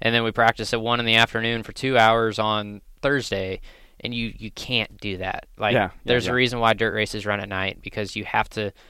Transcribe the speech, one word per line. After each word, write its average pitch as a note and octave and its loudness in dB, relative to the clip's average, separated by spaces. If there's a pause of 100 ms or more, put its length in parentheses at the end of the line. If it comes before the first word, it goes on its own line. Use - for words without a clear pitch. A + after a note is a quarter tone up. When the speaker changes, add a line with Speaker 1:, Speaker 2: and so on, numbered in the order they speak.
Speaker 1:
and A#2 2
then A#2 2
we A2+ 0
practiced A#2 2
at A2+ 0
one A#2+ 0
in A#2 -4
the A2+ 4
afternoon A2+ 2
for G2+ -14
two C3 -2
hours A2+ 4
on G#2+ -2 (220)
Thursday, G2+ -2 (400)
and A#2+ -6
you, A#2 -4
you A2 -12
can't A2 -4
do G2 -6
that. F#2 -6 (100)
Like, G#2+ 0
Speaker 2:
Yeah, B2 4
yeah, F#2 -6 (140)
Speaker 1:
there's A#2+ 2
Speaker 2:
yeah. B2+ -2
Speaker 1:
a - 0
reason B2 0
why A2+ 4
dirt A2 0
races G#2+ -4
run G#2 -2
at G2+ -8
night, F#2+ -4
because G2+ -6
you G#2 -8
have - 0
to, G#2 -6 (180)